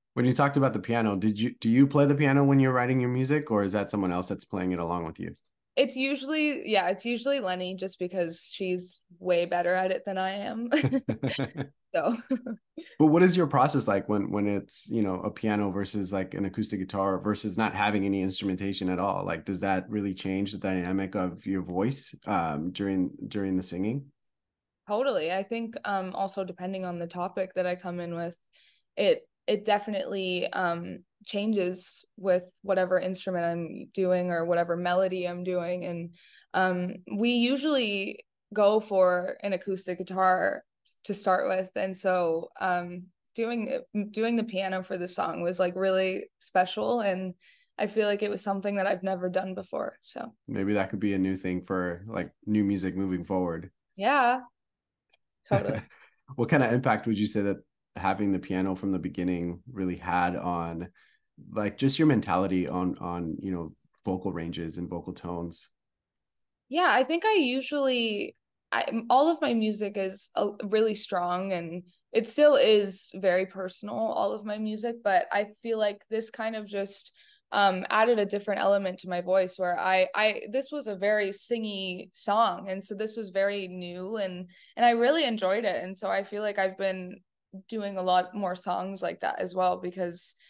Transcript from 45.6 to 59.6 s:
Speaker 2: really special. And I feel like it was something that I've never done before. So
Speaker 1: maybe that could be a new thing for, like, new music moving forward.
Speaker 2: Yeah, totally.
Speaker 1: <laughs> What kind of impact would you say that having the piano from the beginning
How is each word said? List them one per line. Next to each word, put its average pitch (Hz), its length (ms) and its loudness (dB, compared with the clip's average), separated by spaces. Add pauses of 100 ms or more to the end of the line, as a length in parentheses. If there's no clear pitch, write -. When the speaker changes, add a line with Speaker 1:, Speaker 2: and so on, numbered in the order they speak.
Speaker 2:
really 190 540 0 (100)
special. 214 600 0
And 185 340 -2 (440)
I 208 100 0
feel 208 200 0
like 208 160 0
it 208 60 0
was 202 120 -6
something 202 340 -2
that 190 120 0
I've 185 160 0
never 185 260 -2
done 185 260 -2
before. - 460 -6
So - 320 -12 (160)
Speaker 1:
maybe 98 240 0
that 98 160 2
could 98 100 -4
be 101 140 2
a 95 40 0
new 95 200 2
thing 92 280 -4
for, 90 420 -4
like, 104 240 -6 (140)
new 107 200 2
music 95 320 0
moving 92 260 -2
forward. 87 480 -2 (240)
Speaker 2:
Yeah, 254 460 2 (1080)
totally. 107 380 0
Speaker 1:
<laughs> - 500 -20
What 120 140 0
kind 147 120 6
of 117 120 4
impact 123 340 2
would 107 100 2
you 107 80 2
say 104 180 0
that 98 140 0 (380)
having 98 380 0
the 90 60 0
piano 95 360 -2
from 98 160 -4
the 92 80 0
beginning 87 640 -4 (100)